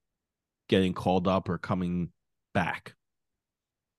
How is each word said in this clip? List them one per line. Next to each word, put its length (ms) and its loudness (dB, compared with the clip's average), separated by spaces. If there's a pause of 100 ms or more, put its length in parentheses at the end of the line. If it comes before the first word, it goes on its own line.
(680)
getting 240 4
called 360 0
up 200 0
or 100 -2
coming 540 -2 (400)
back? 420 -4 (1040)